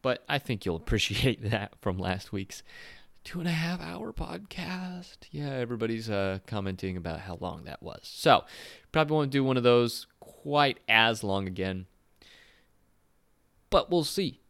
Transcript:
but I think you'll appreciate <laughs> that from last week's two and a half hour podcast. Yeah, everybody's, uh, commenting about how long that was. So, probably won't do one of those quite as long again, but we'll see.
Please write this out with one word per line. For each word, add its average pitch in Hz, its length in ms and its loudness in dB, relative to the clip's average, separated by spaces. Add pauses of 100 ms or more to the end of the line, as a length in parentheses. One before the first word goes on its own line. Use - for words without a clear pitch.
but 127 260 -2
I 143 100 0
think 117 280 -4
you'll 85 100 0
appreciate 113 640 0
<laughs> 101 80 -2
that 101 300 -2
from 92 180 -2
last 92 320 -4
week's 98 320 -8 (640)
two - 160 -10
and 175 80 -2
a 170 40 0
half 170 280 -2
hour 170 320 -10
podcast. 180 1040 -8 (160)
Yeah, 147 220 -6
everybody's, 113 560 -4
uh, 95 360 0
commenting 95 520 -4
about 82 220 -6
how 90 200 -10
long 80 240 -8
that - 180 -14
was. - 200 -14
So, - 420 4 (480)
probably 156 240 2
won't 143 140 2
do 135 120 2
one 131 140 2
of 120 60 2
those 120 440 6 (140)
quite 143 580 0 (100)
as 113 360 6
long 98 240 0
again, 92 380 -4 (1800)
but - 200 4
we'll 170 140 4
see. - 460 -2